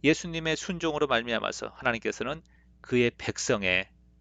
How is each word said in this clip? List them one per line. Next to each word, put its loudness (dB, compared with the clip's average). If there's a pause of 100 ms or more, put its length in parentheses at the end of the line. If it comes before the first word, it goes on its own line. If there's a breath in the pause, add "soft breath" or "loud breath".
예수님의 2
순종으로 0
말미암아서 0
하나님께서는 -4 (380)
그의 2
백성의 0 (320)